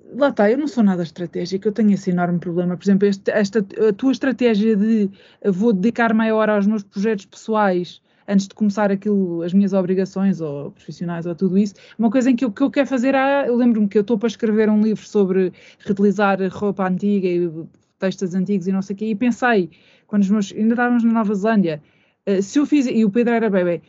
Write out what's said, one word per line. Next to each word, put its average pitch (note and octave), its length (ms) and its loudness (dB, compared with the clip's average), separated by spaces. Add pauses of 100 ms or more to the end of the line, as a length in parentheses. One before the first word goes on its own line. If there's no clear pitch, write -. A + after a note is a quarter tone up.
(140)
lá C#4 160 2
está, G#3 200 2
eu B3 80 2
não D4+ 80 -2
sou B3 160 0
nada F#3 200 2
estratégica, F3 680 -6
eu G#3 40 -2
tenho G#3 200 2
esse F#3+ 180 -2
enorme F3 280 0
problema. F3 380 -4
Por F3 80 -14
exemplo, G3 220 2
este, G3+ 240 -2
esta, G#3 300 0 (280)
a G#3+ 40 2
tua C4 200 0
estratégia A#3 600 0
de, G#3 360 0 (320)
eh, G3+ 80 0
vou G3+ 220 2
dedicar A3+ 420 0
meia A3 200 0
hora A3 220 2
aos G3+ 100 2
meus G#3+ 160 0
projetos G#3 440 -4
pessoais, G3 720 -2 (280)
antes G3 200 0
de - 60 -20
começar G#3 360 0
aquilo, G3 520 -2
as E3+ 100 -4
minhas G3 200 2
obrigações, F#3+ 680 0
ou C#3+ 300 -8
profissionais, E3+ 560 -10
ou F3 80 -6
tudo F#3 220 0
isso, G3+ 180 0 (240)
uma A3 120 2
coisa B3+ 200 2
em A#3+ 60 4
que B3 80 -2
eu, B3 80 -2
que - 100 -4
eu C#4 80 0
quero C#4 180 0
fazer, C4+ 260 0
ah, C#4 320 2
eu A#3+ 100 0
lembro-me A3+ 320 2
que G3 100 0
eu G#3 40 2
estou A3 160 0
para A#3 100 -2
escrever G#3+ 400 0
um G#3+ 140 2
livro G#3+ 240 -2
sobre F#3 460 0 (280)
reutilizar G3+ 580 0 (120)
roupa G3 380 -4
antiga F#3+ 400 -2
e F3 220 -2 (480)
textos F#3 360 -4
antigos F#3 320 -2
e G3 60 -2
não F#3+ 100 -2
sei G3+ 120 -8
o G3 40 -16
quê, G#3+ 80 -6
e A3 80 -4
pensei, A#3 560 0 (360)
quando G#3 160 0
os F#3+ 80 2
meus, G#3 220 0
ainda A3 220 0
estávamos A#3+ 300 0
na A3+ 80 4
Nova A3 220 0
Zelândia, F#3+ 480 0 (440)
eh, G3+ 160 0
se G3 160 -2
eu D4 80 2
fizer, C#4 260 2
e A3 120 2
o G#3 60 2
Pedro A#3+ 240 0
era A3+ 140 0
bebé, F3+ 400 0